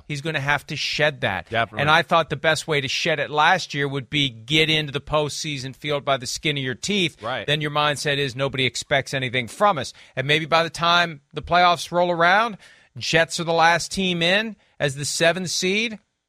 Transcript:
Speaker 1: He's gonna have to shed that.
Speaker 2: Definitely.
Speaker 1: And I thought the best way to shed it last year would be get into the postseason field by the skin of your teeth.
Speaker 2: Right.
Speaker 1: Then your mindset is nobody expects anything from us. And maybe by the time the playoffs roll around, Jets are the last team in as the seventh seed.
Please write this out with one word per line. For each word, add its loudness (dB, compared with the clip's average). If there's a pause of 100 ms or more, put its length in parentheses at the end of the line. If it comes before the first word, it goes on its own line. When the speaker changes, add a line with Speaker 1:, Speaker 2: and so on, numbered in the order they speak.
Speaker 1:
He's -8
gonna -4
have 0
to -10
shed -2
that. -4
Speaker 2:
Definitely. -2
Speaker 1:
And 2
I 6
thought 2
the -4
best 0
way 0
to -4
shed -2
it -2
last 2
year 0
would -6
be 0
get 2
into -2
the -4
postseason -4
field -6
by 0
the -8
skin -2
of -4
your -2
teeth. -2
Speaker 2:
Right. -6
Speaker 1:
Then -2
your -4
mindset 0
is -2
nobody -2
expects -2
anything -4
from 2
us. -8 (220)
And -4
maybe 0
by 4
the -6
time 0 (100)
the -10
playoffs 4
roll 2
around, 4 (400)
Jets 0
are -4
the 0
last 4
team -2
in 0 (240)
as -2
the -8
seventh 0
seed. -2 (300)